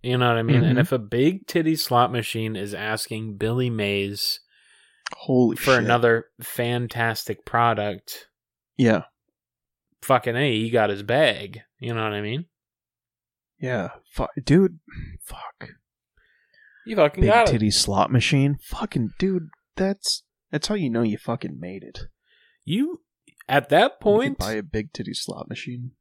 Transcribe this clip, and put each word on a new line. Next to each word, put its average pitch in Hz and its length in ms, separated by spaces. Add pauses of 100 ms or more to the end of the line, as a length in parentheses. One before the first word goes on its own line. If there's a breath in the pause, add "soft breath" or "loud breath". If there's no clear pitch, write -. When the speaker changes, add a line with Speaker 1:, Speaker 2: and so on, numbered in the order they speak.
Speaker 1:
You 123 140
know 123 120
what 117 100
I 113 40
mean? 113 220
And - 20
Speaker 2:
Mm-hmm. 127 120
Speaker 1:
if 143 140
a 131 60
big 127 480
titty 160 300
slot 120 340
machine 110 460
is 101 160
asking 110 640
Billy 120 320
Mays 101 720 (720 soft breath)
Speaker 2:
Holy 127 440
Speaker 1:
for 131 200
Speaker 2:
shit. 117 80
Speaker 1:
another 117 420 (160)
fantastic 117 1000
product, 104 840 (500)
Speaker 2:
Yeah. 113 280 (1000)
Speaker 1:
fucking 123 320
A, 127 260
he 113 100
got 110 200
his 101 140
bag. 110 560 (180)
You 117 160
know 113 80
what 107 100
I 104 80
mean? 120 260 (1120)
Speaker 2:
Yeah. 120 300 (200)
Fu-, - 160 (180)
dude. 190 360 (420)
Fuck. - 480 (1160 soft breath)
Speaker 1:
You 220 100
fucking 160 260
Speaker 2:
Big 202 80
Speaker 1:
got 226 180
it. 147 40
Speaker 2:
titty 107 180
slot 98 400
machine. 139 520
Fucking - 560
dude, 185 300 (280)
that's, - 480 (260)
that's 151 160
how 208 80
you 165 160
know 117 120
you 107 160
fucking 90 420
made 92 240
it. - 160 (640)
Speaker 1:
You, 277 380 (460)
at 139 200
that 165 140
Speaker 2:
You 262 80
could - 100
Speaker 1:
point, 214 380
Speaker 2:
buy - 160
a 214 100
big 110 280
titty 98 220
slot - 340
machine. 123 520